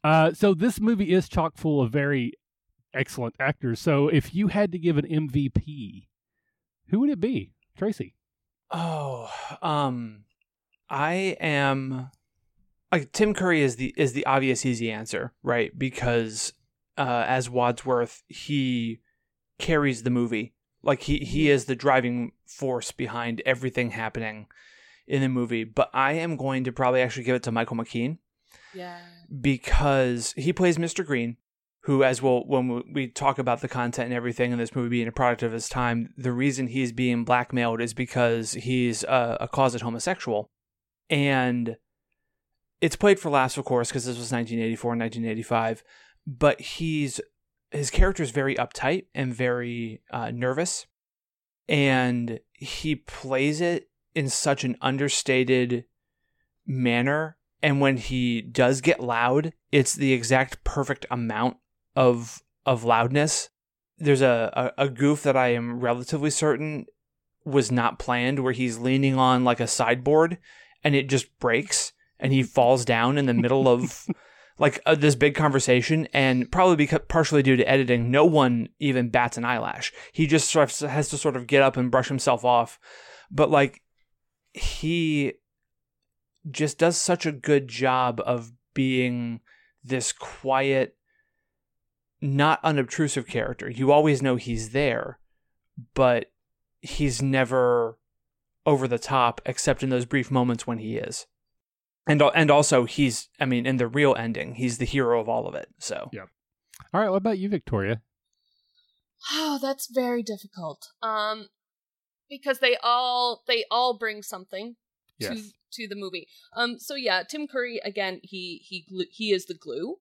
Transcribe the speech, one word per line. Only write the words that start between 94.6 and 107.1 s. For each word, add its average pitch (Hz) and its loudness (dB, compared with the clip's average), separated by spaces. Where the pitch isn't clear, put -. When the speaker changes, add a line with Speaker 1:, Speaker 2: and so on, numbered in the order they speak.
Speaker 2:
there, 131 -2
but 123 2
he's 131 -2
never 123 2
over 139 2
the 120 -2
top, 123 0
except - -2
in 135 -2
those 123 0
brief 127 -2
moments 123 0
when 117 -6
he 110 -8
is. - -10
And 147 4
al-, 143 8
and 156 6
also 143 6
he's, 127 0
I 151 0
mean, 123 0
in 131 0
the 123 2
real 135 4
ending, 117 -6
he's 120 -4
the 127 -2
hero 120 2
of 107 -4
all 117 -2
of - -8
it. - -10
So. - -8
Speaker 1:
Yep. 95 -14
All 196 0
right. 214 0